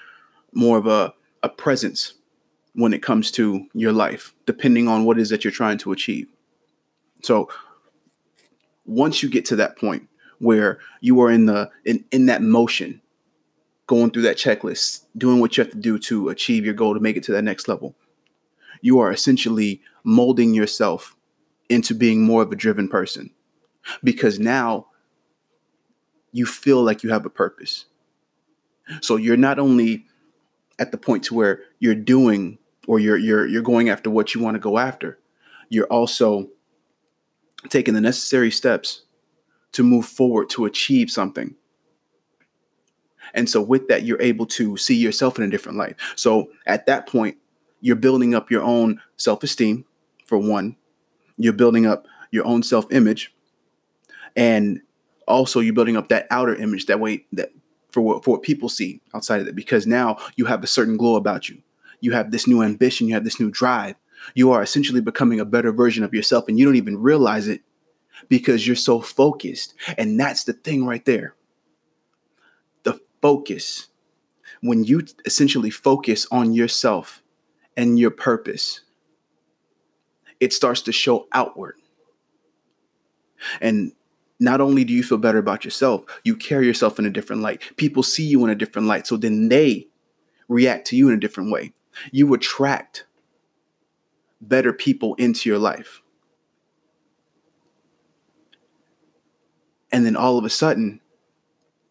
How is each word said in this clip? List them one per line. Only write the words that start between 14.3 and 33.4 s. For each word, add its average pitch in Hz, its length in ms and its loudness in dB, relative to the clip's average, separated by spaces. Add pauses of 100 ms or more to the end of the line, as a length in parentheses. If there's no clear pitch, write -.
checklist, - 640 -4 (140)
doing 123 220 4
what 113 160 2
you 123 80 2
have 117 80 -6
to 110 60 -12
do 107 200 -2
to 107 320 -4
achieve 113 340 -2
your 107 80 -2
goal, 104 220 0
to 110 60 -4
make 110 160 -2
it 87 80 -8
to 113 80 -4
that 104 120 0
next 101 240 -6
level, - 260 -8 (840)
you 127 180 6
are 101 140 4
essentially 110 720 0 (220)
molding 120 500 4
yourself 104 600 -2 (540)
into 117 260 0
being 110 280 2
more 113 180 4
of 104 100 0
a 101 60 -8
driven 104 320 -2
person, - 420 -6 (720)
because 107 360 0
now 117 480 -2 (1500)
you 120 140 -2
feel 131 360 2
like 110 200 0
you 113 80 -6
have 107 160 -2
a - 40 -8
purpose. - 540 -6 (1200)
So 113 140 0
you're 113 200 2
not 135 220 2
only 120 480 2 (720)
at - 140 -6
the - 40 -8
point 110 280 -2
to 117 100 -6
where 104 260 2 (180)
you're 117 160 2
doing, 107 600 2 (300)
or 113 120 2
you're, 107 200 2
you're, 107 280 0